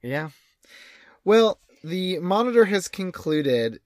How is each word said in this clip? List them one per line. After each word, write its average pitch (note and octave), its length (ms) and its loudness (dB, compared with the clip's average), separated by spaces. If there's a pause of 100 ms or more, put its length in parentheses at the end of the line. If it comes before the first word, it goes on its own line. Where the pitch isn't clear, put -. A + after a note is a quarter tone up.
Yeah. C#3+ 280 -6 (920)
Well, G#3+ 360 4 (220)
the F#3 360 -4
Monitor A3 480 2
has F#3+ 220 -2
concluded C#3+ 960 -2